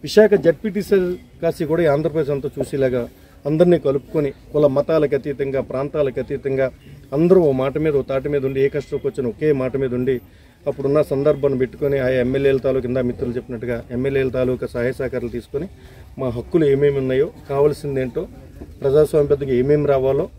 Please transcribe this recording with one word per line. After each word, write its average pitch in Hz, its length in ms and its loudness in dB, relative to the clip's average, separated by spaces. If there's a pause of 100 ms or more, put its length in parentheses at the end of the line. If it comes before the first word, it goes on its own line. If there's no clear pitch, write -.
విశాఖ 208 260 6 (160)
జెడ్పీటీసీ 196 520 0 (440)
కాసి 165 280 -2
కూడా 165 160 2
ఈ - 80 4
ఆంధ్రప్రదేశ్ 147 400 -2
అంతా 135 140 -6 (100)
చూసేలాగా 127 440 0 (440)
అందరినీ 165 400 2
కలుపుకొని 139 440 -2 (220)
కుల 147 140 2 (100)
మతాలకు 147 420 0
అతీతంగా 135 420 -4 (100)
ప్రాంతాలకు 139 500 -4
అతీతంగా 135 460 -4 (500)
అందరూ 175 320 6
ఓ 139 40 4 (100)
మాట 135 160 -2
మీద 156 220 0
ఓ - 100 -4
తాటి 135 240 -2
మీద 139 140 -2
ఉండి 135 160 -2
ఏ 139 40 2
కష్టంకి 143 400 -6
వచ్చిన 127 240 -4
ఒకే 151 180 0 (120)
మాట 127 140 -4
మీద 131 220 -2
ఉండి 127 180 0 (500)
అప్పుడున్న 139 360 0
సందర్భాన్ని 139 560 0
పెట్టుకొని 139 480 -2
ఆ - 20 2 (160)
ఎమ్మెల్యేల 135 400 2
తాలూకు 131 220 0
కింద 123 100 -2 (140)
మిత్రులు 120 260 -6
చెప్పినట్టుగా 120 400 -6 (140)
ఎమ్మెల్యేల 131 480 0
తాలూకా 127 340 0
సహాయ 123 200 -2
సహకారాలు 120 440 -6
తీసుకొని 143 300 -6 (520)
మా 131 100 -2 (100)
హక్కులు 160 340 0
ఏమేమి 139 300 2
ఉన్నాయో 131 260 0 (220)
కావాల్సిందేంటో 139 720 -2 (580)
ప్రజాస్వామ్య 143 480 4
పెద్దగా 135 320 0
ఏమేమి 147 260 2
రావాలో 139 380 2 (140)